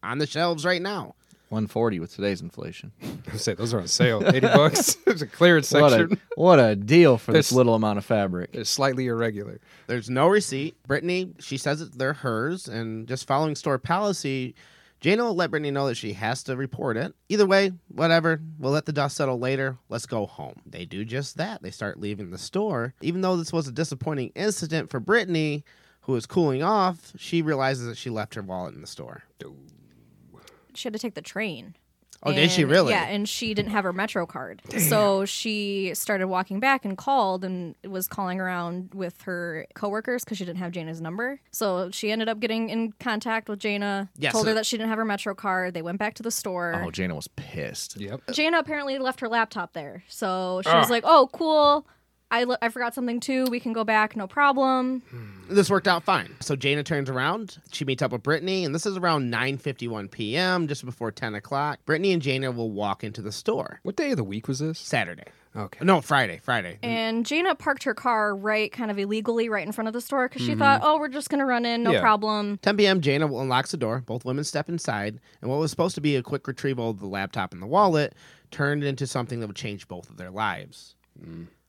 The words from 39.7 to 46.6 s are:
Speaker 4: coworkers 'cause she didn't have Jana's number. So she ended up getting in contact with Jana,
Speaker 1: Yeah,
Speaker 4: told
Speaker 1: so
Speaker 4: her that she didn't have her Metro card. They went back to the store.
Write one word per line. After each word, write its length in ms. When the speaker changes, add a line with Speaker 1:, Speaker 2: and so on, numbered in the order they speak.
Speaker 4:
coworkers 500
'cause 140
she 80
didn't 140
have 120
Jana's 300
number. 400
So 380
she 220
ended 180
up 100
getting 300
in 300
contact 500
with 80
Jana, 600
Speaker 1:
Yeah, 100
Speaker 4:
told 140
Speaker 1:
so 60
Speaker 4:
her 40
that 140
she 100
didn't 120
have 100
her 60
Metro 280
card. 400
They 80
went 160
back 180
to 80
the 80
store. 540